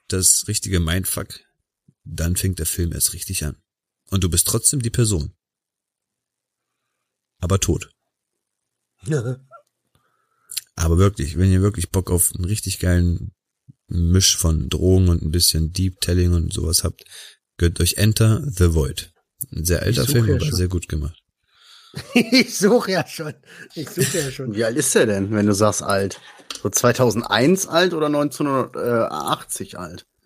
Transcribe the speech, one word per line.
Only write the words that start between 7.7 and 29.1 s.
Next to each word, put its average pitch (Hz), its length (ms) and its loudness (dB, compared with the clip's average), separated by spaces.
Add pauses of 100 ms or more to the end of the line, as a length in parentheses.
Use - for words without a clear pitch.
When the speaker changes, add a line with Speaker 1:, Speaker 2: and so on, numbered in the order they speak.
Speaker 2:
<laughs> 92 60 -12 (1700)
Speaker 1:
Aber 82 220 2
wirklich, 82 400 2
wenn 95 140 4
ihr 95 100 4
wirklich 101 280 -2
Bock 95 200 -2
auf 87 240 0
einen 90 100 -6
richtig 98 340 -6
geilen 87 540 0 (560)
Misch 85 480 2
von 78 320 0
Drogen 92 400 4
und 87 140 4
ein 78 80 -4
bisschen 80 420 0
Deep 92 280 -2
Telling 87 320 2
und 82 200 0
sowas 80 320 -2
habt, - 200 -4 (540)
gönnt 87 220 0
euch 90 180 0
Enter 110 480 2
the 87 280 2
Void. - 380 -2 (400)
Ein 80 120 -6
sehr 85 180 0
alter 104 200 0
Speaker 2:
Ich 117 60 0
suche 143 40 0
Speaker 1:
Film, 117 160 4
Speaker 2:
ja 98 80 4
Speaker 1:
aber 85 100 0
Speaker 2:
schon. 87 100 -2
Speaker 1:
sehr 90 120 2
gut 90 200 -4
gemacht. 76 280 -6 (760)
Speaker 2:
<laughs> - 220 -12
Ich 240 420 2
suche 202 360 2
ja 170 140 -2
schon. 151 280 -12 (400)
Ich 147 160 -10
suche - 280 -2
ja 135 120 -4
schon. 127 240 -8
Speaker 3:
Wie 110 100 0
alt 117 120 -2
ist - 180 0
der 165 120 6
denn, 98 260 0
wenn 104 140 2
du 104 80 4
sagst 104 280 2
alt? 98 380 -2 (420)
So 107 80 -4
zweitausendeins 123 960 2
alt 170 280 0
oder 151 140 -2
neunzehnhundertachtzig 131 1700 -2